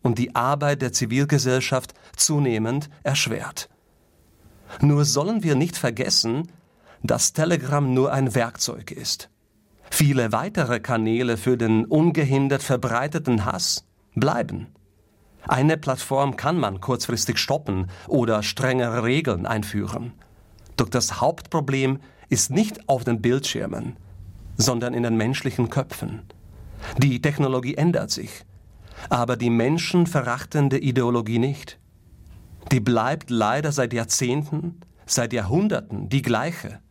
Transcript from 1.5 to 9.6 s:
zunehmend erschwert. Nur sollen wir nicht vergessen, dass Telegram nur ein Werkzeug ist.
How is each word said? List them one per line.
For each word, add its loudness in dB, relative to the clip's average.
zunehmend 2
erschwert. -2
Nur 6
sollen 0
wir 2
nicht 0
vergessen, 0
dass 0
Telegram 2
nur 4
ein 0
Werkzeug -4
ist. -8